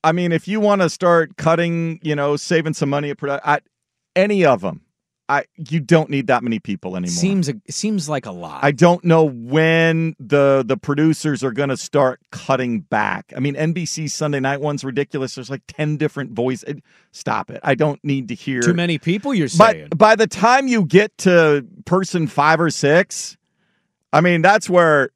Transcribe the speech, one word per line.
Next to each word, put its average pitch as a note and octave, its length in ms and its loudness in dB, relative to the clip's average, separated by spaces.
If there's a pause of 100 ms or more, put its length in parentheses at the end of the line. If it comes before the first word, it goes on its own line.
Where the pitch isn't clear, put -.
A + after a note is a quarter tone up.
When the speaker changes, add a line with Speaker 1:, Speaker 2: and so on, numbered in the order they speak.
Speaker 1:
I D#3+ 80 2
mean, F3 200 0
if D#3+ 160 -2
you G#3 120 -4
wanna G3+ 300 2
start E3+ 480 0
cutting, E3 640 -2
you D3+ 140 -4
know, C#3+ 200 0
saving D#3+ 380 -2
some C#3+ 160 -4
money C#3+ 220 -2
at - 60 -8
produ-, C#3+ 280 -4
I, D3 140 2 (560)
any G3 280 2
of A#2+ 200 4
'em, F2+ 180 -8 (500)
I, C#3 120 0 (140)
you D#3+ 220 -4
don't D#3 300 2
need C#3 160 -2
that B2 160 2
many A#2 160 -2
people F#2+ 380 -8
anymore. F2+ 160 -4
Speaker 2:
Seems F3 380 -2
a, - 40 -6 (160)
seems F#3+ 400 -4
like D3 160 -6
a G#2 60 -12
lot. F2 320 -10
Speaker 1:
I D3 80 4
don't F3 340 4
know E3 180 6
when D#3+ 960 0
the, C#3 460 2
the A#2+ 100 -2
producers D3 680 -2
are C3 80 -4
gonna C3+ 260 -4
start C3 420 0 (120)
cutting B2 500 -4
back. G2+ 540 -4
I - 40 -10
mean, C#3 160 -2
N D#3 180 -2
B E3+ 120 -6
C D#3 220 -8
Sunday D3 320 -4
night C3+ 200 -4
one's D3 240 -6
ridiculous. C3+ 520 -6
There's, B2+ 160 -16
like, C#3 160 -10
ten D3+ 300 -6
different C#3+ 340 -4
voice-, B2 320 -4
it, D3 200 -12 (280)
stop - 400 -8
it. - 120 -12
I C#3 120 0
don't D3 280 -2
need C3+ 260 -4
to A#2+ 60 -8
hear B2+ 260 -6
Speaker 2:
Too E3+ 120 2
many F3 260 -2
people, G#3+ 360 -4
you're D3+ 200 0
Speaker 1:
But G#3+ 180 6
Speaker 2:
saying. - 220 -10
Speaker 1:
by A3 200 6
the G#3+ 120 2
time B3+ 400 0
you A#3 180 2
get G3 340 2
to D#3+ 440 4 (220)
person F3+ 400 -2
five D3+ 340 2
or E3 120 2
six, - 680 0 (720)
I D3+ 100 4
mean, F3 200 2
that's G3+ 260 4
where D#3+ 480 4